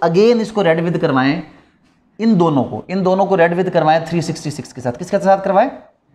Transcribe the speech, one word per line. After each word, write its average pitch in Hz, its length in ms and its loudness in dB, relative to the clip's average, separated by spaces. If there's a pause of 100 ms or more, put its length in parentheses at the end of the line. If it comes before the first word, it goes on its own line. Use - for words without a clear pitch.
again 208 360 4
इसको 208 220 -4
रेड 165 180 2
विद 170 180 -2
करवाएं, 143 440 0 (760)
इन 220 160 2
दोनों 156 280 2
को, - 260 -10
इन 190 120 -4
दोनों 185 240 0
को 190 80 0
रेड 170 200 2
विद 185 160 -2
करवाएं 160 360 2
थ्री 170 160 -2
सिक्सटी - 280 -6
सिक्स - 220 -12
के - 80 -16
साथ। 123 120 -4
किसके 180 260 -4
साथ 190 200 2
करवाएं? 196 320 2 (440)